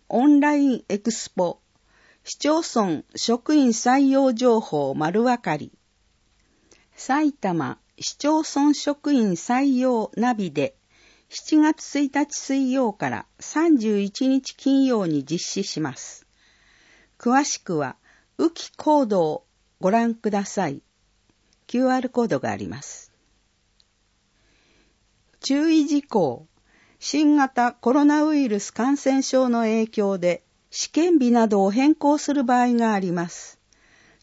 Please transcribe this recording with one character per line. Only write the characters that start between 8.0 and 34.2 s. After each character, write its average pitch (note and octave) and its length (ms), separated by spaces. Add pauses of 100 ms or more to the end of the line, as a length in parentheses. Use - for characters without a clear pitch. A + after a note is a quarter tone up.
市 - 140
町 D#4 260
村 D4 300
職 C#4+ 400
員 A3 200
採 B3+ 460
用 B3 380
ナ A#3+ 160
ビ G3 200
で、 C#3 240 (520)
七 - 300
月 D4+ 420
一 C#4 140
日 D4 200
水 C4+ 380
曜 B3+ 200
か C3+ 180
ら - 160 (120)
三 D#4+ 380
十 G#3+ 240
一 G3+ 280
日 C4 260
金 C4+ 300
曜 A3+ 220
に D3 180
実 D3+ 140
施 - 260
し - 160
ま C#3 160
す。 - 300 (920)
詳 C4 260
し - 140
く F3 180
は、 C#3 200 (420)
雨 E4 140
季 - 240
コ D4+ 260
ー B3 40
ド G3 180
を D#3 220 (340)
ご F#3+ 100
覧 A#3 240
く A3 160
だ G3+ 160
さ F#3 220
い。 C#3 120 (840)
キ A#3+ 140
ュ C4 80
ー B3+ 60
ア B3+ 40
ー - 20
ル B3+ 80
コ A#3+ 140
ー A3+ 60
ド C#3+ 100
が A#2 120
あ G2+ 60
り G2 120
ま A2 140
す。 - 300 (2250)
注 D4 300
意 D#4 160
事 D4 160
項。 D#3 480 (520)
新 D4 340
型 B3 360
コ A#3+ 220
ロ D4 100
ナ D4 200
ウ D#4 120
イ C#4 100
ル G#3 140
ス - 140
感 C#4 240
染 C4+ 240
症 C4 260
の A#3 120
影 A3 280
響 G3+ 300
で、 F3 260 (260)
試 - 220
験 E4+ 260
日 B3 120
な A#3 180
ど G3 160
を G3 60
変 C4+ 240
更 D4 240
す D4 160
る C#4+ 100
場 B3 160
合 B3 140
が A3+ 180
あ G3+ 80
り F#3 100
ま F3 200
す。 - 280 (640)